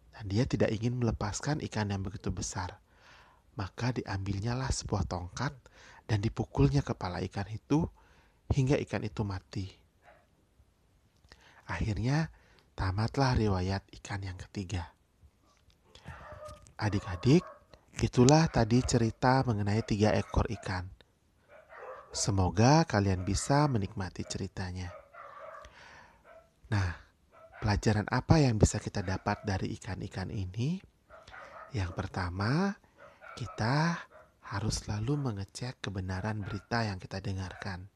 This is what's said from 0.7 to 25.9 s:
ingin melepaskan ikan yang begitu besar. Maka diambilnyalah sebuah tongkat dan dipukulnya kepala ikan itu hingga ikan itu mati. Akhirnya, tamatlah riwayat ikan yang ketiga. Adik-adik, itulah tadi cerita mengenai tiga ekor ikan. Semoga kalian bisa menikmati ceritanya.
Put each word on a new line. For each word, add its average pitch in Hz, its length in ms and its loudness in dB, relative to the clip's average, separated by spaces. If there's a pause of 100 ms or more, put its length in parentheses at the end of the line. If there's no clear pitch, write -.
ingin 117 280 -2
melepaskan 113 720 -2
ikan 107 200 -2
yang 95 120 -2
begitu 101 280 -6
besar. 92 480 -6 (760)
Maka 113 400 -4
diambilnyalah 110 760 -4
sebuah - 360 -2
tongkat 95 480 -4 (520)
dan 110 160 2
dipukulnya 135 600 2
kepala 90 480 -4
ikan 101 200 -6
itu 143 360 0 (640)
hingga 135 360 4
ikan 110 200 -4
itu - 160 -4
mati. 95 440 -6 (2000)
Akhirnya, 110 640 0 (480)
tamatlah 113 640 2
riwayat 95 480 2 (160)
ikan 98 180 -8
yang 92 160 -8
ketiga. 90 560 -6 (1800)
Adik-adik, 104 720 2 (560)
itulah 135 480 8
tadi 117 320 4
cerita 127 640 2
mengenai 104 400 2
tiga 107 240 4
ekor - 480 0
ikan. 90 320 -6 (1200)
Semoga 104 760 4
kalian 98 360 2
bisa 139 480 2
menikmati 98 560 -4
ceritanya. 92 640 -8 (1800)